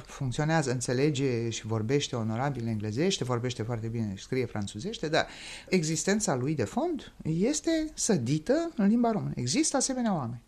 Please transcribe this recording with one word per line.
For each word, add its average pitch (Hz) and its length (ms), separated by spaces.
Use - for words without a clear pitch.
funcționează, 147 680
înțelege 127 760
și 113 180
vorbește 113 480
onorabil 117 520
englezește, 113 560
vorbește 123 400
foarte 113 240
bine, 113 300
scrie 127 280
franțuzește, 110 640
dar 151 200
existența 180 680
lui 135 200
de 123 80
fond 294 500
este 302 680
sădită 156 840
în 202 120
limba 233 240
română. 143 240
Există 160 420
asemenea 254 380
oameni. 123 320